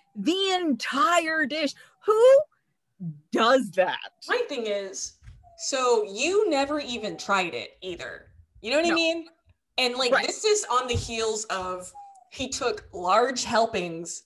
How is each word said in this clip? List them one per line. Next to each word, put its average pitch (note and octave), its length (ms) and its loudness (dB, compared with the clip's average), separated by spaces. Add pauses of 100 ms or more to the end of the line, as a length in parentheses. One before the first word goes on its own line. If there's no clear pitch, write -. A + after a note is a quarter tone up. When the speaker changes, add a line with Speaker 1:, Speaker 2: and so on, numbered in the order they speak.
(140)
Speaker 1:
the F#4 380 0
entire D#4+ 920 2
dish. D4 280 -2 (320)
Who B4 340 6 (920)
does A#3 400 4
that? E3+ 380 -2 (180)
Speaker 2:
My A#4 200 0
thing A#3+ 180 -6
is, G3+ 520 -8 (400)
so B3 460 2
you D#4 440 0
never C#4+ 320 0
even A3 360 -6
tried F#3 380 -2
it G#2 180 -10 (100)
either. C3+ 460 -12 (340)
You G#3+ 80 -6
know C#4 80 2
what E4+ 80 2
I E4+ 40 2
Speaker 1:
No. E4 40 2
Speaker 2:
mean? E4 320 0 (520)
And, B3 180 0
like, B3 160 0
Speaker 1:
Right. - 140 2
Speaker 2:
this - 180 -4
is G#4 260 2
on B3 180 2
the A#3+ 60 0
heels A3 520 -4
of F#3 460 -6 (400)
he C4+ 160 -8
took A#3 440 -4
large G#3+ 520 2
helpings F#3 800 -2